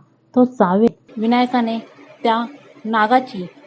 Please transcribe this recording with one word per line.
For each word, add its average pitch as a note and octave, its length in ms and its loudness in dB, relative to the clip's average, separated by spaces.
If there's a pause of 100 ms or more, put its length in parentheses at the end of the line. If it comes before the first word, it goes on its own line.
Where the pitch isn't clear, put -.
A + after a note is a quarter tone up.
(340)
तो B3 100 4
चावेल." A3 760 0
विनायकाने A#3+ 580 0 (440)
त्या A#3 220 0 (400)
नागाची A3 600 0 (200)